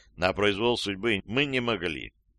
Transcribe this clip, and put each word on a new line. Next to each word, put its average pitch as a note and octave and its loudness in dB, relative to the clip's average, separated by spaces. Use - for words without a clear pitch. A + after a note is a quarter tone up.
на F2+ 2
произвол G#2 2
судьбы G2 -2
мы A#2+ 0
не C3+ 0
могли. E2+ -4